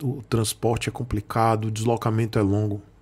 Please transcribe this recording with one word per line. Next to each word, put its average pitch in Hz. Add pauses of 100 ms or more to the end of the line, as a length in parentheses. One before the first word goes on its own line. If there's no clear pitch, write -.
o 135
transporte 113
é -
complicado, 113
o 113
deslocamento 113
é -
longo." 104 (200)